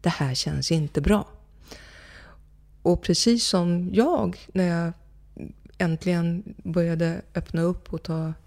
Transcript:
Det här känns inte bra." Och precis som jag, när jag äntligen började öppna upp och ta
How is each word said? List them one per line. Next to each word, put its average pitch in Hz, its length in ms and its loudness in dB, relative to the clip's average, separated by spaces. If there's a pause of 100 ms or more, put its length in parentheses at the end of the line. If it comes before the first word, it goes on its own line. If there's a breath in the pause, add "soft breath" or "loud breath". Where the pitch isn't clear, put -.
Det - 80 2
här 139 260 0
känns 147 380 -2
inte 156 280 0
bra." 196 280 2 (1500 loud breath)
Och 175 200 2
precis 233 440 2
som 175 460 2
jag, 220 460 2 (140)
när 185 160 2
jag 170 240 -2 (880)
äntligen 170 760 -2 (100)
började 170 580 0 (120)
öppna 165 280 -4
upp 175 300 -2
och 160 100 -8
ta 160 300 -4 (140)